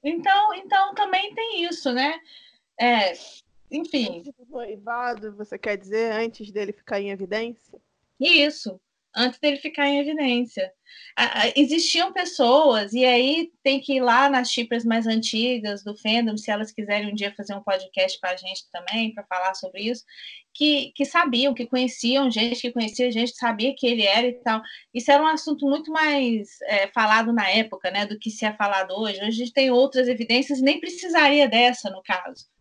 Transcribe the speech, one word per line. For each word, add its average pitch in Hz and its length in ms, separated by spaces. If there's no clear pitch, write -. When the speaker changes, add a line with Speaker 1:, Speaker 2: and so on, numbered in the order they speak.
Speaker 1:
Então, 392 520
então, 381 400
também 403 400
tem 427 300
isso, 339 260
né? 277 260
É, 220 340
enfim. 277 500
Speaker 2:
Antes 262 200
do 247 100
noivado, 220 840
você 208 220
quer 208 200
dizer 214 360
antes 226 380
dele 202 200
ficar 202 300
em 202 100
evidência? 208 680
Speaker 1:
Isso, 294 600
antes 247 240
dele 285 180
ficar 294 300
em 285 120
evidência. 247 720
A, 233 280
a, 226 120
existiam 320 580
pessoas, 254 800
e 254 100
aí 262 480
tem 277 160
que 269 160
ir 254 60
lá 247 280
nas 247 200
shippers 233 360
mais 226 220
antigas 220 760
do 208 140
fandom, 220 400
se 214 120
elas 214 220
quiserem 208 400
um 208 40
dia 202 200
fazer 202 180
um 196 80
podcast 190 580
com 185 80
a 185 80
gente 185 360
também, 220 420
pra 208 100
falar 185 300
sobre 185 280
isso, 226 240
que, 294 400
que 277 120
sabiam, 277 480
que 240 120
conheciam 254 680
gente, 240 300
que 240 100
conhecia 240 400
gente, 233 240
sabia 233 400
que 254 120
ele 233 160
era 220 240
e 240 60
tal. 220 280
Isso 247 180
era 285 120
um 311 40
assunto 302 380
muito 311 260
mais, 277 720
é, 196 240
falado 220 460
na 202 160
época, 214 420
né, 202 140
do 214 140
que 226 100
se 214 160
é 214 80
falado 190 400
hoje. 208 240
Hoje 208 100
a 233 40
gente 233 220
tem 269 180
outras 254 360
evidências, 254 540
nem 285 180
precisaria 302 680
dessa, 233 420
no 190 120
caso. - 480